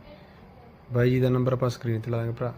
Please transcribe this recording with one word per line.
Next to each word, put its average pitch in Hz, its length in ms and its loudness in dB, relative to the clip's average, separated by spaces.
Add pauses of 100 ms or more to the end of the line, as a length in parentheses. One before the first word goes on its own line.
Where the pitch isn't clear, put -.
(920)
ਬਾਈ 123 180 4
ਜੀ 127 100 2
ਦਾ 127 80 4
ਨੰਬਰ 127 240 2
ਆਪਾਂ 127 180 0
ਸਕਰੀਨ 113 300 -4
'ਤੇ 117 100 -8
ਲਾ 117 60 -2
ਦਾਂਗੇ 117 160 -4
ਭਰਾ, 120 240 -6